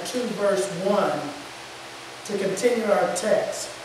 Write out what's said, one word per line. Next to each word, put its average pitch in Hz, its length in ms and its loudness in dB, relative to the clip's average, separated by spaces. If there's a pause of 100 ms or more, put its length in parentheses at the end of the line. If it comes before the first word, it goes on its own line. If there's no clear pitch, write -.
two, 240 200 -2 (100)
verse 196 320 2 (160)
one, - 340 2 (1080)
to 202 100 -2
continue 214 480 2
our 185 320 4
text. - 540 0 (140)